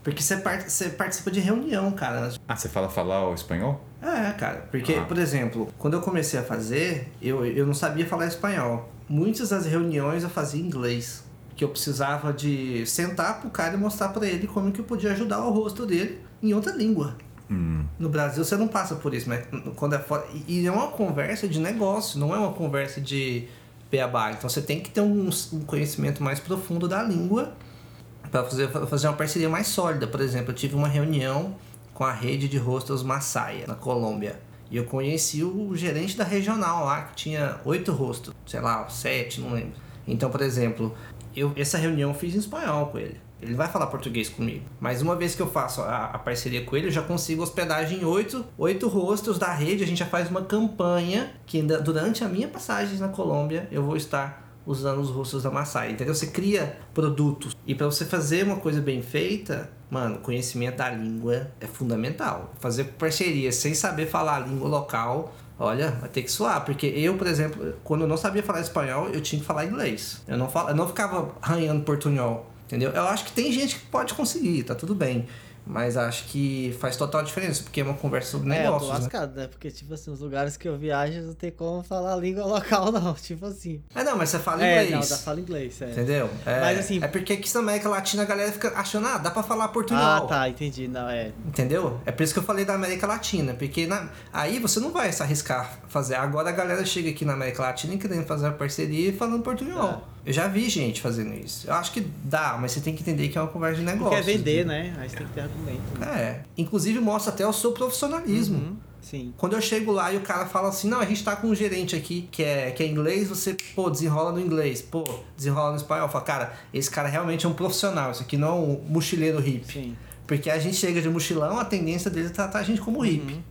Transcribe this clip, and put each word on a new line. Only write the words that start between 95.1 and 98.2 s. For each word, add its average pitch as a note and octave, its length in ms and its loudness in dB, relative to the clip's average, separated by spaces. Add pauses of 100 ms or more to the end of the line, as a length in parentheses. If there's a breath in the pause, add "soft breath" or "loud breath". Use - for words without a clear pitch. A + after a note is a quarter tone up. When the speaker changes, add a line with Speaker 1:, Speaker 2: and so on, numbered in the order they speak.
Speaker 1:
se - 100 -4
arriscar C#3 680 0
fazer. C3 260 0
Agora D3 340 0
a F3 40 0
galera F3+ 320 0
chega F3 260 0
aqui D3 140 -4
na D3 80 2
América C3 300 -2
Latina C3 320 -2
e G3+ 40 -2
querendo F3+ 260 -2